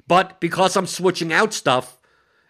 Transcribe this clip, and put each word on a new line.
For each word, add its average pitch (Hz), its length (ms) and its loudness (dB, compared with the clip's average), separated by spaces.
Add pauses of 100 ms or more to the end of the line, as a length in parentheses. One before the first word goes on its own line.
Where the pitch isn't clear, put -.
But 180 340 0
because 180 360 0
I'm 185 100 0
switching 175 460 -4
out 208 200 0
stuff - 460 -2 (520)